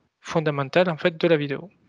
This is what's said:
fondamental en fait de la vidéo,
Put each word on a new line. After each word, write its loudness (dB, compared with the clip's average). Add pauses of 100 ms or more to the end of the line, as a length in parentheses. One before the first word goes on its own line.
(200)
fondamental 0
en -4
fait -2
de 2
la 4
vidéo, -8 (180)